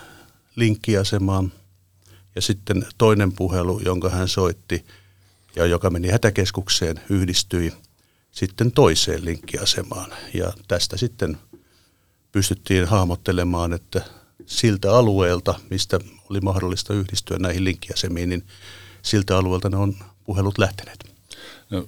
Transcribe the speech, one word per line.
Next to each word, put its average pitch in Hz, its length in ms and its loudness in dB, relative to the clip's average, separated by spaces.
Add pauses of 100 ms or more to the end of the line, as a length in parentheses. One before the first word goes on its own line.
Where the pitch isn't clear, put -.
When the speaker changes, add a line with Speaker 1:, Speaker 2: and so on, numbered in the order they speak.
(560)
Speaker 1:
linkkiasemaan 98 960 2 (840)
ja 95 80 -4
sitten 95 440 -2 (120)
toinen 104 340 6
puhelu, 92 520 -2
jonka 90 240 0
hän 90 200 0
soitti 87 580 -2 (680)
ja 85 100 4
joka 85 240 2
meni 87 180 -2
hätäkeskukseen, 92 920 0 (100)
yhdistyi 87 600 0 (600)
sitten 113 400 -2
toiseen 82 520 4
linkkiasemaan. - 880 -6 (220)
Ja 90 180 -2 (160)
tästä - 280 -2
sitten 90 420 -4 (960)
pystyttiin 95 540 2
hahmottelemaan, 87 840 0
että - 300 -6 (440)
siltä 101 500 2
alueelta, 95 640 2 (100)
mistä 92 300 -2 (300)
oli 98 100 -4
mahdollista 92 540 -2
yhdistyä 95 440 -4
näihin 92 260 -2
linkkiasemiin, 87 640 -4
niin 87 160 -4 (580)
siltä 95 360 2
alueelta 92 320 0
ne 95 60 0
on 98 200 0 (280)
puhelut 98 340 -2
lähteneet. - 460 -2 (640)
Speaker 2:
No, 95 180 -4